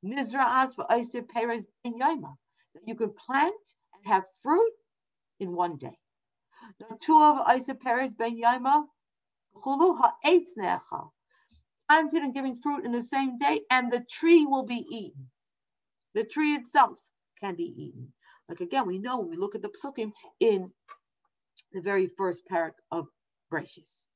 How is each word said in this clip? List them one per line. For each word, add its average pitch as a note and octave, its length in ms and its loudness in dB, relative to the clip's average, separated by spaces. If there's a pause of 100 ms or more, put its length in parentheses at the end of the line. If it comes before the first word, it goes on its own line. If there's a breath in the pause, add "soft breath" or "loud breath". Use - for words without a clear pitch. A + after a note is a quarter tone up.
Nizra B3+ 420 -2
As C4 280 0
V'Isa A#3+ 520 -4
Perez A#3 380 -4 (180)
Ben A#3 160 -10
Yaima, B3 380 -4 (380)
that - 120 -20
you A3+ 80 -8
can A3+ 160 -4
plant C#4 440 -2 (400)
and G3+ 180 -4
have F#3+ 120 2 (180)
fruit G#4 300 4 (680)
in F#3 120 -6
one F3 240 -2
day. C3+ 220 -16 (800 loud breath)
The G#3+ 220 -14
two D#4 220 8
of C#4 340 6
Isa C4 180 -6
Perez B3+ 380 -2
Ben A#3 260 -4
Yaima, B3+ 460 2 (720)
Chulu C#4 420 2
Ha'etz D#4 600 2
Ne'echa, F3+ 520 -6 (760)
planted D#4 340 4
and C4 120 -6
giving C4 260 -6
fruit C#4+ 240 -6
in A#3+ 80 -6
the A#3+ 100 -2
same C4 360 -4
day, C#4+ 320 0
and B3 200 2
the A#3+ 200 -4
tree E4 340 6
will C4+ 200 -2
be A#3 260 -8
eaten. D#3 400 -14 (840)
The A3 100 -2
tree D4+ 300 -2
itself B3+ 440 2 (420)
can F#3+ 160 -8
be E3+ 200 -8
eaten. C3+ 360 -16 (360 soft breath)
Like E3+ 120 -12
again, G#3+ 260 -4
we F#3 120 -6
know B3 200 -6
when F3+ 120 -6
we E3 60 -12
look G3+ 180 -6
at G#3 80 -10
the G#3 80 -8
psukim C#4 420 -10 (260 loud breath)
in G3 320 0 (1000)
the F#3 80 -10
very F#3+ 260 0
first F3+ 440 -4
parak E3 220 -2 (180)
of D#3+ 160 -6 (460)
Bereshis. - 640 -10